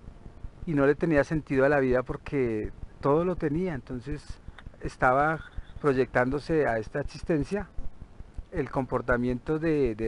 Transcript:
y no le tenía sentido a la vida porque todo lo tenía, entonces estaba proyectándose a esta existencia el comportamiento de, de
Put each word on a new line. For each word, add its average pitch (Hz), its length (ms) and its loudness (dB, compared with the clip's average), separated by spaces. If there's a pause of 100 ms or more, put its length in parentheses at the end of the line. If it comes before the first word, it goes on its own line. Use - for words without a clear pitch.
(680)
y 170 80 -2
no 139 120 4
le 143 100 6
tenía 151 300 4
sentido 139 400 2
a 139 40 6
la 147 100 4
vida 127 240 4
porque 117 680 -2 (300)
todo 151 240 2
lo 180 100 0
tenía, 165 380 -2
entonces 135 680 -8 (420)
estaba 143 600 2 (400)
proyectándose 135 840 2
a 113 120 0
esta 127 220 -6
existencia 165 680 -4 (840)
el 131 180 -4
comportamiento 123 880 0
de, 147 360 2
de 110 120 -4